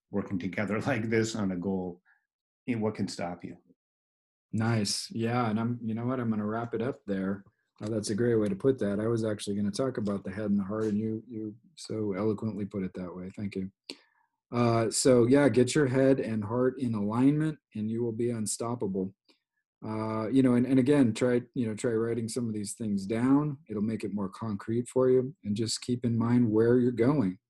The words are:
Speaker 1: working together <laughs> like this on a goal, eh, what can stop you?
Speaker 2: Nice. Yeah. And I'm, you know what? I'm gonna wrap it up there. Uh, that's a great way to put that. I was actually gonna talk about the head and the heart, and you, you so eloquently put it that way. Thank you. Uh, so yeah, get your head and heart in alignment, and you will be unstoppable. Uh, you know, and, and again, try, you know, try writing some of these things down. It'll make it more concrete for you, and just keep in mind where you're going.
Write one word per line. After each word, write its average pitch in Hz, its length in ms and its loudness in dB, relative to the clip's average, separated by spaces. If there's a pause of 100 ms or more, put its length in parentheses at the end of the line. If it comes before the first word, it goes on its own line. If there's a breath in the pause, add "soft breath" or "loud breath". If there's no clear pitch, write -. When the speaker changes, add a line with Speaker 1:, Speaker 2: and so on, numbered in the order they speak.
(100)
Speaker 1:
working 98 300 -4
together 101 400 -4
<laughs> 120 180 -2
like 110 120 -4
this 113 260 2
on 95 160 -2
a 90 40 -4
goal, 90 460 -4 (640)
eh, 123 80 -2
what 107 220 -2
can 98 100 -2
stop - 380 -8
you? - 120 -14 (1000)
Speaker 2:
Nice. 110 540 -2
Yeah. 117 400 -2
And 107 80 0
I'm, 117 240 -2
you 110 120 -4
know 117 120 -4
what? 127 140 -2
I'm 117 100 0
gonna 104 160 -2
wrap 117 280 -4
it 107 60 -2
up 127 260 -6
there. 98 380 -2 (360)
Uh, 107 80 -6
that's 110 220 -2
a 107 40 -2
great 117 220 2
way 104 120 2
to 98 60 -2
put 135 240 2
that. 101 220 -2
I 110 80 -2
was 113 160 0
actually 104 320 -4
gonna 101 160 -2
talk 131 260 -4
about 101 240 -2
the 98 80 -10
head 107 180 -4
and 101 120 2
the - 20 0
heart, 107 220 -4
and 104 120 0
you, 110 320 -4
you 110 280 -10 (180)
so 107 380 -4
eloquently 104 520 -2
put 98 200 -4
it 90 100 -8
that 90 220 -8
way. 92 200 -10
Thank 101 200 -8
you. 95 160 -6 (800 loud breath)
Uh, 117 400 2
so 123 340 6
yeah, 139 220 6
get 123 260 4
your 147 120 4
head 131 340 4
and 110 240 -4
heart 127 340 0
in 120 160 -2
alignment, 139 640 2 (160)
and 107 160 -4
you 117 140 -2
will 117 80 -2
be 117 180 -2
unstoppable. 107 840 -4 (720)
Uh, 110 440 -4
you 131 160 4
know, 123 100 6
and, 123 120 4
and 131 120 4
again, 127 340 6
try, 123 300 2 (120)
you 120 120 -2
know, 107 80 -4
try 120 160 -2
writing 113 380 0
some 120 180 -4
of 110 80 -4
these 104 200 -6
things 101 320 -4
down. 135 520 2 (100)
It'll 104 140 -4
make 110 220 -2
it 95 100 -6
more 101 140 -2
concrete 113 600 -4
for 127 220 2
you, 127 320 2
and 104 140 -2
just 113 260 -2
keep 123 220 -4
in 117 120 0
mind 117 320 4
where 117 300 6
you're 123 140 2
going. 113 460 2 (120)